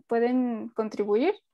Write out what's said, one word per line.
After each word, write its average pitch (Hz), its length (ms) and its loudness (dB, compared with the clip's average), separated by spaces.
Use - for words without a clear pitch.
pueden 233 640 0
contribuir 220 640 0